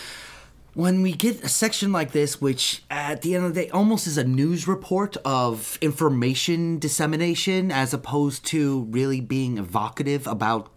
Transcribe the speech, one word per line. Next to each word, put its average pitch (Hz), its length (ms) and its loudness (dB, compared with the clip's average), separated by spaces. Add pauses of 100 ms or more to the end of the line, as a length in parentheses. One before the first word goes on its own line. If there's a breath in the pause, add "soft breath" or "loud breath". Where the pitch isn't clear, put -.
(720 loud breath)
when 185 280 2
we 185 100 4
get 214 320 0
a 135 60 -4
section 208 420 0
like 160 200 0
this, 147 280 2
which - 520 0
at 147 320 -4
the 170 100 0
end 180 120 2
of 170 100 0
the 180 80 0
day 147 80 -6
almost 208 340 4
is 151 120 -2
a 147 60 2
news 147 440 2
report 190 580 -2
of 123 560 -2
information 156 960 2
dissemination 170 960 0
as 135 240 0
opposed 143 500 0
to 139 460 0
really 131 300 0
being 123 360 0
evocative 113 680 -2
about 110 500 -2